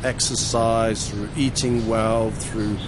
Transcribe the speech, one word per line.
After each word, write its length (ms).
exercise, 1040
through 280
eating 500
well, 440
through 440